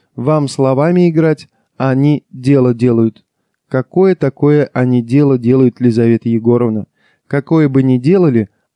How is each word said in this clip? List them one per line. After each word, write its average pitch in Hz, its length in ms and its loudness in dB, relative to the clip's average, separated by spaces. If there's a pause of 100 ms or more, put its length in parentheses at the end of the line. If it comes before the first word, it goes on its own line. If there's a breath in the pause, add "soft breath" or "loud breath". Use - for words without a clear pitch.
(160)
вам 143 320 -2
словами 151 600 0
играть, 160 400 -2 (280)
а 135 140 -2
они 139 400 0
дело 127 440 0
делают". 113 500 -2 (460)
"Какое 180 460 -2
такое 147 560 0
они 123 280 0
дело 135 380 0
делают, 123 420 0
Лизавета 117 480 0
Егоровна? 113 580 -2 (420)
Какое 151 400 0
бы 131 160 0
ни 127 140 2
делали, 139 500 0 (260)